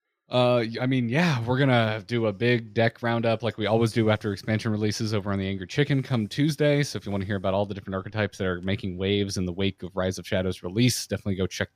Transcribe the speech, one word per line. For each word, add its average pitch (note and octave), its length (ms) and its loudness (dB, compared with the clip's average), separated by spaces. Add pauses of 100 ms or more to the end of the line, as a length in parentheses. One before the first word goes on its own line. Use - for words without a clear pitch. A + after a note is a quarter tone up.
(300)
Uh, B2 340 4
y-, A2+ 160 -6
I B2+ 60 -2
mean, B2+ 240 0
yeah, C#3+ 340 2
we're B2+ 140 2
gonna A2+ 480 4
do A#2 200 0
a G#2 60 2
big A2+ 400 0
deck A#2 300 2
roundup A#2 400 0
like A2 160 -2
we G#2 80 0
always A2+ 260 4
do A2 160 2
after G#2+ 240 2
expansion G#2+ 400 -2
releases G#2+ 400 -2
over G2+ 200 -2
on G2 60 0
the F#2+ 80 -2
Angry F#2+ 200 -6
Chicken C#3+ 360 0
come A2+ 240 -2
Tuesday. D3 560 0
So - 140 -6
if - 80 -10
you G2+ 80 -6
wanna G2 140 -2
hear G#2 100 -2
about F#2+ 160 -2
all G2+ 140 0
the G2+ 80 -8
different F#2+ 200 -8
archetypes G2 440 -4
that F#2+ 80 -2
are F2+ 160 -2
making F#2+ 340 -4
waves G2 400 0
in F#2 80 -2
the F2+ 80 -4
wake G2 300 -4
of F2+ 120 -12
Rise F#2 240 -2
of F2 80 -14
Shadows F#2+ 360 -2
release, A2 440 0
definitely G2+ 300 -4
go F#2 100 0
check - 300 -6